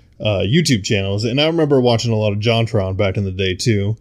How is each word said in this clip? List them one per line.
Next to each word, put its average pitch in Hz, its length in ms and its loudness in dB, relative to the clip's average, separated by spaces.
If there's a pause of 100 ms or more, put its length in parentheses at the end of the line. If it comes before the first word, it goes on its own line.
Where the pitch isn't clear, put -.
(200)
uh, 98 260 0
YouTube 123 380 2
channels. 101 420 -2
And 123 160 0
I 156 60 2
remember 151 340 2
watching 117 300 2
a 113 40 0
lot 107 180 0
of 107 60 -4
Jontron 110 560 0
back 98 220 0
in 101 80 -2
the 95 60 -4
day, 92 240 -2
too. 104 460 -2